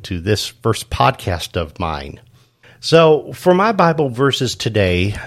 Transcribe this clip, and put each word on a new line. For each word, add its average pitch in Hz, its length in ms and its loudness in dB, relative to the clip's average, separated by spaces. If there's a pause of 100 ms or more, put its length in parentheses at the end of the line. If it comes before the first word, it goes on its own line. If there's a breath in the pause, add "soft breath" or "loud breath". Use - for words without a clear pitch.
to 90 160 -8
this 101 260 -2
first - 460 -6
podcast 113 680 -2
of 78 200 -8
mine. 76 420 -8 (600 loud breath)
So 156 520 4
for 180 220 2
my 202 160 0
Bible 165 380 0
verses 127 440 0
today, 98 640 0 (120)